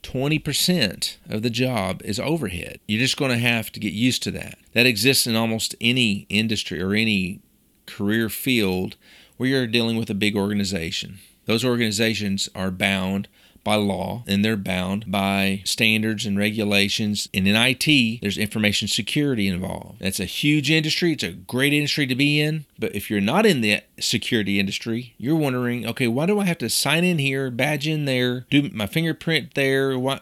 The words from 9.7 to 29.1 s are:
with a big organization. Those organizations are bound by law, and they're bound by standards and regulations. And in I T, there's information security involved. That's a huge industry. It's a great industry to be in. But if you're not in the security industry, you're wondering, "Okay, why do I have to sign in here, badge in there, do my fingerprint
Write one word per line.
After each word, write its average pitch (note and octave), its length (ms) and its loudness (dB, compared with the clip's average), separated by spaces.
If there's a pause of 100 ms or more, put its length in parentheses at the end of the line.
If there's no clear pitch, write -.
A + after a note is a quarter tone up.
with A2 140 -4
a G#2 40 0
big G#2 200 0
organization. G2 840 -2 (240)
Those A2 200 0
organizations G#2+ 920 0
are F#2+ 160 -2
bound G2 560 0 (360)
by G#2+ 120 2
law, G2 500 -2
and G2+ 180 2
they're A2 120 2
bound F#2+ 540 -4
by G2 540 0
standards A2 640 0
and G2+ 120 0
regulations. G#2 920 0
And F#2+ 140 0
in G2+ 100 4
I B2 160 4
T, B2 500 2
there's G2 160 -2
information G#2 500 0
security A#2+ 600 0
involved. F2+ 520 -6
That's F#2+ 200 -4
a F#2 40 -2
huge D3 460 2
industry. D#3+ 420 2
It's C3 100 -4
a F2+ 100 -4
great B2 400 0
industry D3 340 0
to B2+ 80 -2
be C#3+ 260 2
in. D3+ 240 -2 (140)
But - 160 -4
if G2+ 160 -6
you're G#2 100 2
not D#3 260 2
in D#3 140 0
the G#2 220 0 (180)
security G2+ 580 0
industry, A2+ 580 -4
you're C#3+ 200 0
wondering, B2 500 -2
"Okay, A#2 220 -2
why C3+ 180 0
do G#3 140 2
I G3 40 0
have F3 140 0
to A#2 100 -4
sign D#3 360 2
in F3 140 2
here, C3+ 320 0
badge C#3 360 0
in D#3 180 0
there, B2+ 460 0
do C#3+ 220 4
my G#2 140 -2
fingerprint D#3+ 680 -2